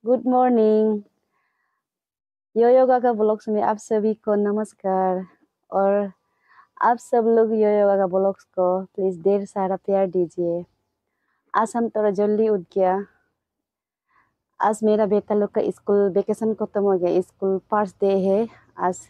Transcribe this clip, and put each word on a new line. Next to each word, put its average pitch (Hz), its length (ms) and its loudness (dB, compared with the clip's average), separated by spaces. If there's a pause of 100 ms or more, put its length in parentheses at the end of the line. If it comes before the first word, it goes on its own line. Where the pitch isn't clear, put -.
गुड 240 220 0
मॉर्निंग। 220 760 2 (1500)
यो 233 140 4
योगा 254 300 4
का 240 140 0
ब्लॉग्स 214 360 -2
में 208 120 -2
आप 214 160 -2
सभी 214 380 -2
को 208 200 -4
नमस्कार। 190 880 -2 (460)
और 196 420 0 (680)
आप 233 160 2
सब 233 300 0
लोग 226 260 2
यो 214 160 2
योगा 202 280 4
का 190 100 0
ब्लॉग्स 190 380 -2
को 185 200 -2 (200)
प्लीज 185 380 -6
ढेर 202 220 0
सारा 190 300 -4
प्यार 196 320 -2
दीजिए। 175 560 -4 (920)
आज 220 220 -2
हम 233 140 -2
थोड़ा 214 220 -2
जल्दी 214 380 0
उठ 202 120 -2 (140)
गया। 190 220 2 (1600)
आज 214 240 0
मेरा 214 220 2
बेटा 208 300 -2
लोग 208 160 -2
का - 200 -2
स्कूल 202 400 0
वेकेशन 214 420 -2
खत्म 208 280 -6
हो 196 180 0
गया, 175 220 0
स्कूल 190 360 -6 (140)
फर्स्ट 208 300 -4
डे 196 180 0
है 196 280 0 (320)
आज 180 200 -4 (100)